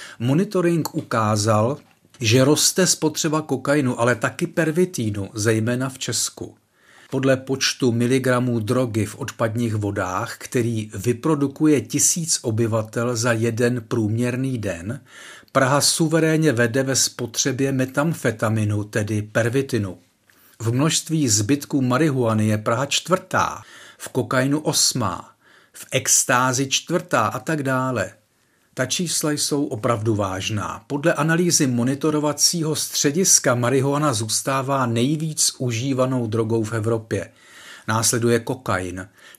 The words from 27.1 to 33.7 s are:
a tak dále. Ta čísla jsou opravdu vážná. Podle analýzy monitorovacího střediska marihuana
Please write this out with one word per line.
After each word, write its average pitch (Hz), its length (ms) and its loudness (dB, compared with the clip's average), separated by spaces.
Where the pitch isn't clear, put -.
a 123 120 -4
tak 151 240 -4
dále. 127 480 -2
Ta 131 120 -2
čísla 160 440 -2
jsou 147 340 -2
opravdu 113 500 0
vážná. 95 720 -4
Podle 143 280 0
analýzy 165 520 2
monitorovacího 147 1080 0
střediska - 800 2
marihuana 139 580 2